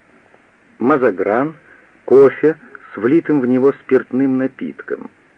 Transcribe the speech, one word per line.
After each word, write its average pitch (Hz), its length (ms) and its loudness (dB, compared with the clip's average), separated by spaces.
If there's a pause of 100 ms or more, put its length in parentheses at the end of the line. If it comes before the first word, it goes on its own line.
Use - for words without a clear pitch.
(800)
Мазагран, 120 760 -2 (500)
кофе 139 520 4 (360)
с - 40 -16
влитым 147 440 0
в 123 60 -4
него 127 260 2
спиртным 131 640 -2
напитком, - 720 -10 (280)